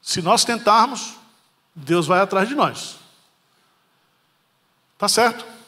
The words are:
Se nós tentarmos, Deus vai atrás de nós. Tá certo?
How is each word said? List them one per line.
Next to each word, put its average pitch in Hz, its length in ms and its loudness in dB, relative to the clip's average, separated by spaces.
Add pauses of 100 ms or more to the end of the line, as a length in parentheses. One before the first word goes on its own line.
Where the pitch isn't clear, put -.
Se - 200 -6
nós 180 240 2
tentarmos, 233 680 0 (600)
Deus 160 320 -2
vai 180 140 2
atrás 196 280 0
de 277 60 -8
nós. 170 420 -4 (2000)
Tá 208 100 -2
certo? 226 360 2 (240)